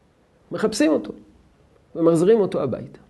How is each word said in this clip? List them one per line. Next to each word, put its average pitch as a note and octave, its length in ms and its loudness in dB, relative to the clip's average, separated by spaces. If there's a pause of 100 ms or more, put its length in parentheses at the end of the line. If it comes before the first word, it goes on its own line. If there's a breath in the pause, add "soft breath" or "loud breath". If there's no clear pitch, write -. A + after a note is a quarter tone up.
(520)
מחפשים A3 400 0
אותו - 220 -4 (840)
ומחזירים E3+ 440 4
אותו - 220 -2
הביתה. - 380 -8 (100)